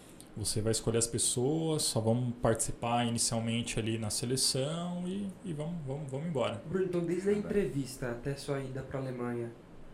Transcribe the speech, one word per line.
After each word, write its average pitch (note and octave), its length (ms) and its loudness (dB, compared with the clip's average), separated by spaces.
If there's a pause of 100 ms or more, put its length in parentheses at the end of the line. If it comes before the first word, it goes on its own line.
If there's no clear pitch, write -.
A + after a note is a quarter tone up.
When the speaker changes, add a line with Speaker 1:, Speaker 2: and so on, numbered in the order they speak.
(340)
Speaker 1:
você G#2+ 280 0
vai A2 100 4
escolher A2 260 2
as A#2 80 4
pessoas, D3+ 760 2
só - 180 2
vamos A#2 400 4
participar A#2 680 2
inicialmente A#2 720 0
ali A2+ 200 0
na A2 100 -2
seleção D#3 1000 0
e, G3 220 -4 (160)
e F3 80 -4
vamos, D3+ 220 -4 (120)
vamos, C#3 240 -4
vamos C#3+ 160 -4
embora. B2 400 0
Speaker 2:
Bruno, F#3 200 2
então F3 180 0
desde F3+ 240 0
a G3+ 60 6
Speaker 3:
Tá G#3 40 2
bem. - 20 -
Speaker 2:
entrevista C#3 680 0
até C#3 240 -2
sua C#3 260 -2
ida C3 220 -6
pra - 160 -6
Alemanha, A#2+ 520 -2 (440)